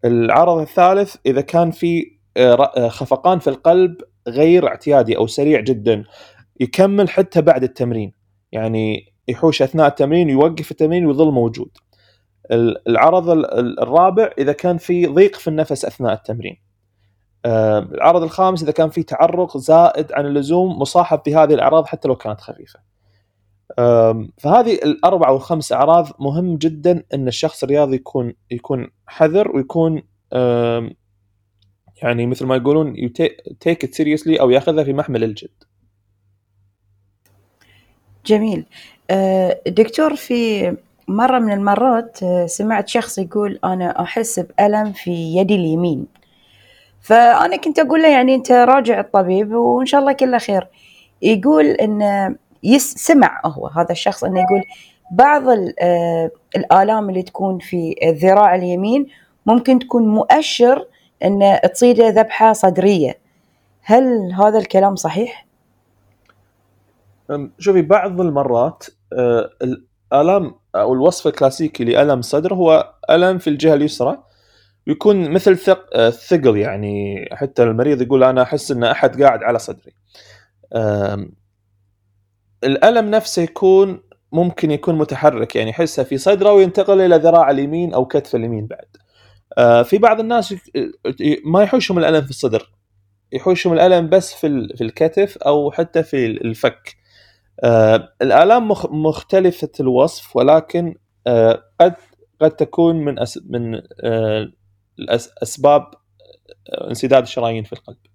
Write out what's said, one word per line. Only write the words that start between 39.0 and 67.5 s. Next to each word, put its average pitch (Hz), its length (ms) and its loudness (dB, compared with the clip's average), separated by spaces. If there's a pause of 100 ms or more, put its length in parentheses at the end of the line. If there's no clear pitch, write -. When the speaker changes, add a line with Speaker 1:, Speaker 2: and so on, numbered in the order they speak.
Speaker 2:
آه، 190 580 0
دكتور، 226 480 0
في 226 560 -4 (360)
مرة 247 320 0
من 214 140 0
المرات، 220 720 -2
آه، 180 220 0
سمعت 208 420 -4
شخص - 300 -6
يقول: 196 460 -6
"أنا 180 380 -4
أحس 226 380 -6
بألم 208 520 -2
في 175 200 -10
يدي 170 440 -2
اليمين." 165 520 -2 (960)
فأنا 240 540 4
كنت 311 240 -4
أقول 320 220 2
له: 320 80 6
"يعني 262 260 4
أنت 262 160 -2
راجع 240 480 4
الطبيب 196 540 -2
وإن 240 320 0
شاء 277 160 2
الله 277 120 0
كله 254 240 0
خير." 202 300 -4 (540)
يقول 254 440 2
إن 214 360 -2 (600)
يس-، 262 340 2
سمع 285 480 2
هو - 220 -8
هذا 151 240 -4
الشخص - 320 -6
إنه 185 160 -2
يقول 190 240 0 (480)
بعض 262 380 2
ال-، 202 300 0
آه، 170 520 -2 (240)
الآلام 202 540 2
اللي 185 140 -6
تكون 190 360 -6
في 170 440 -6
الذراع 180 520 4
اليمين 190 520 -2 (380)
ممكن 247 340 2
تكون 233 280 -2
مؤشر 247 800 2 (360)
إن 196 360 2 (140)
تصيده 233 340 4
ذبحة 220 460 2
صدرية. 185 680 0 (600)
هل 226 520 0
هذا 208 240 2
الكلام 190 380 2
صحيح؟ 180 520 -8 (1800)
Speaker 1:
أم، 143 280 -10